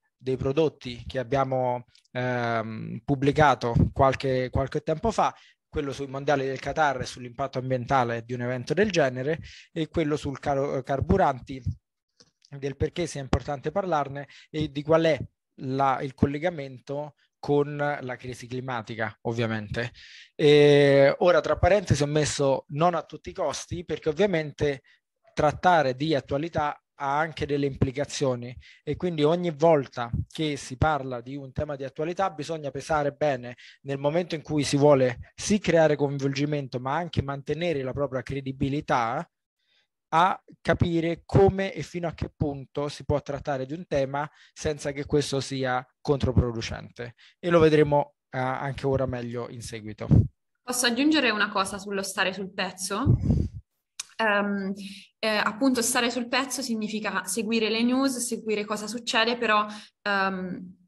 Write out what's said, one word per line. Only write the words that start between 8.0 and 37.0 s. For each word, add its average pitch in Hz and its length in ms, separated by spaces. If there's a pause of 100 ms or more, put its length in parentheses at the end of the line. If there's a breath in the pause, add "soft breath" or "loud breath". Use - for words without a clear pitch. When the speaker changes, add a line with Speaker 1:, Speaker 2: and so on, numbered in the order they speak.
Speaker 1:
di 120 80
un 123 80
evento 123 340
del 202 160
genere, 139 480 (320 loud breath)
e 160 160
quello 151 300
sul 139 240
caro-, 139 420
carburanti, 139 800 (840)
del 139 280
perché 165 300
sia 143 140
importante 139 500
parlarne 143 560 (240 loud breath)
e 151 220
di 143 100
qual 160 220
è 156 120 (440)
la, 135 420
il 135 120
collegamento 143 1000 (240)
con 143 380
la 139 400
crisi 123 320
climatica, 117 720
ovviamente. 113 720 (420 loud breath)
E 143 840
ora, 175 220
tra 151 160
parentesi, 180 460
ho 147 40
messo 143 640
"non 165 260
a 151 80
tutti - 260
i - 20
costi", 165 520
perché 156 240
ovviamente 151 720 (520 soft breath)
trattare 151 600
di 147 220
attualità 147 640 (180)
ha 143 180
anche 156 280
delle 143 200
implicazioni 131 880 (280 soft breath)
e 147 120
quindi 165 280
ogni 175 260
volta 139 600 (180)
che 151 280
si - 200
parla 131 440
di 123 140
un 135 180
tema 151 240
di 135 80
attualità 170 460
bisogna 151 400
pesare 143 420
bene 127 440 (260 loud breath)
nel 139 160
momento 156 360
in 151 80
cui 151 220
si 147 120
vuole 135 580
sì - 240
creare 160 380
coinvolgimento 139 840
ma 131 160
anche 165 280